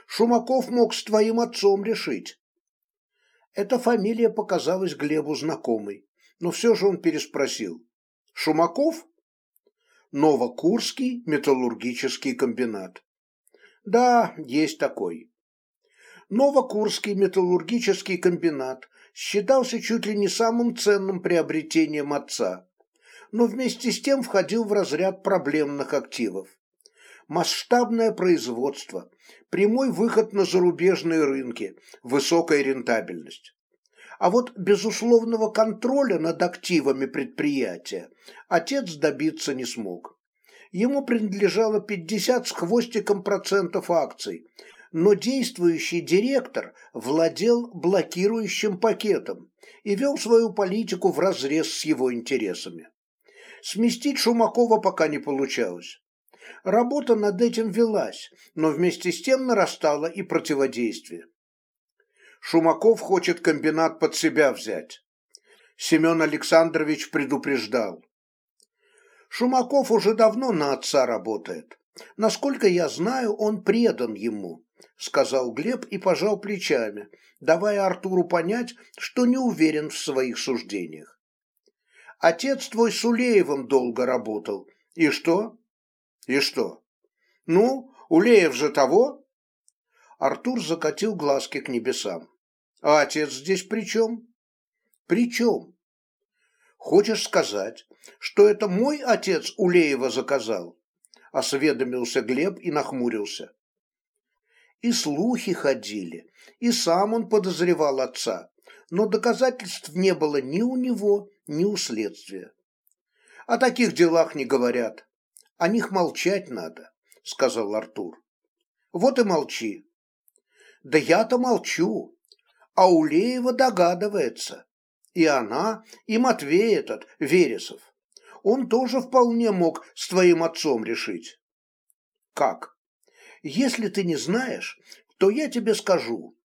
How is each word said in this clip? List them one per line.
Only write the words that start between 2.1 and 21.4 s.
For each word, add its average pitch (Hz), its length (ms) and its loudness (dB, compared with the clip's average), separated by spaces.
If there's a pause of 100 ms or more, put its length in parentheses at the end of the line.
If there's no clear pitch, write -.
Эта 202 240 -2
фамилия 226 520 2
показалась 180 640 -2
Глебу 147 400 -2
знакомой, 113 720 -6 (320)
но 170 120 -2
всё 226 240 2
же 196 120 2
он 180 140 0
переспросил. 139 840 -4 (460)
«Шумаков?» 170 760 0 (1080)
«Новокурский 156 1120 0
металлургический 127 1080 -2
комбинат». 113 680 -4 (800)
«Да, 233 540 4
есть 147 420 -2
такой». 90 500 -6 (1000)
Новокурский 220 840 0
металлургический 185 1000 0
комбинат 151 720 -2 (260)
считался 240 680 0
чуть 233 240 -2
ли 208 100 -4
не 202 120 0
самым 233 480 0
ценным 190 460 0
приобретением 151 920 0